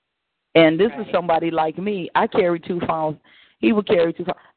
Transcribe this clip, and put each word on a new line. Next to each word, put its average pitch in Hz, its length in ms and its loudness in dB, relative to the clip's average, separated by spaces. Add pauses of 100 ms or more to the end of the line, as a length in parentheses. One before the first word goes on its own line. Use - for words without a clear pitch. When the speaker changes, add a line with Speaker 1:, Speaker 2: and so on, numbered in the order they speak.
(560)
Speaker 1:
And 165 240 6
this 214 120 2
is 220 140 -10
Speaker 2:
Right. - 80 -4
Speaker 1:
somebody 165 380 -2
like 160 260 -4
me. 196 380 -6
I 196 100 2
carry 175 320 0
two 175 280 -6
phones. 156 320 -4 (420)
He 226 120 2
would 208 140 0
carry 170 260 2
two 175 120 -10
phones. 180 140 -8 (180)